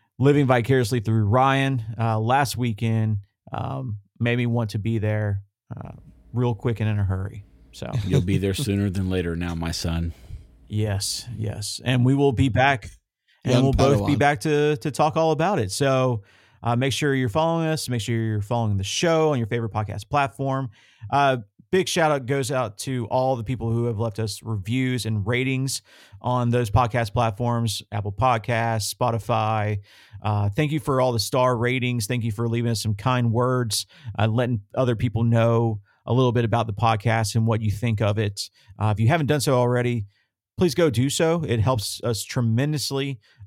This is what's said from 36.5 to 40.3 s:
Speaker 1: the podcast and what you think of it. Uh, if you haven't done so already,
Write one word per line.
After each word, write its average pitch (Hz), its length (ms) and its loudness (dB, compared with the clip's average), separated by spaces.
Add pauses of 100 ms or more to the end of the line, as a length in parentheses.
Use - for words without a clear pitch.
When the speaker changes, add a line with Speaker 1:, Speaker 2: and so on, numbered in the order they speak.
Speaker 1:
the 110 60 -4
podcast 110 640 0
and 110 100 2
what 113 140 2
you 107 100 -2
think 107 300 -2
of 104 180 0
it. 104 300 -4 (300)
Uh, 107 180 0
if - 40 -6
you 113 80 2
haven't 156 180 2
done 147 140 2
so 139 140 2
already, 123 520 0 (500)